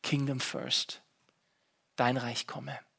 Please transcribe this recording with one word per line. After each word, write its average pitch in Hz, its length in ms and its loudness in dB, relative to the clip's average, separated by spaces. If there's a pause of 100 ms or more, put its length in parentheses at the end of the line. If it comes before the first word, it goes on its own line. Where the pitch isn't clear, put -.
Kingdom 139 380 2
First. - 600 -2 (920)
Dein 123 200 4
Reich 120 300 -4
komme. 135 320 -8 (200)